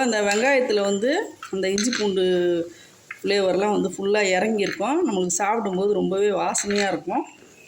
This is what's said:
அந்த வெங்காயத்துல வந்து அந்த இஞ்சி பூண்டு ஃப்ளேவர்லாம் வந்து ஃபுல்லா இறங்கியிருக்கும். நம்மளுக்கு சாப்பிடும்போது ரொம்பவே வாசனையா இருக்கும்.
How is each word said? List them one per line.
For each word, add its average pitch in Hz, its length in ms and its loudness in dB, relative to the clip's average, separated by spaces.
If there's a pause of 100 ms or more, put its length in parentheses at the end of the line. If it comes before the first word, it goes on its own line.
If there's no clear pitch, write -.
அந்த 220 120 0 (100)
வெங்காயத்துல 214 640 2
வந்து 202 200 0 (420)
அந்த 190 220 -2
இஞ்சி 208 240 0
பூண்டு 190 260 0 (960)
ஃப்ளேவர்லாம் 196 560 0
வந்து 185 200 0
ஃபுல்லா 202 260 0 (160)
இறங்கியிருக்கும். 220 720 0
நம்மளுக்கு 185 340 0
சாப்பிடும்போது 202 580 0
ரொம்பவே 190 320 0 (120)
வாசனையா 202 500 0
இருக்கும். 196 320 -4 (440)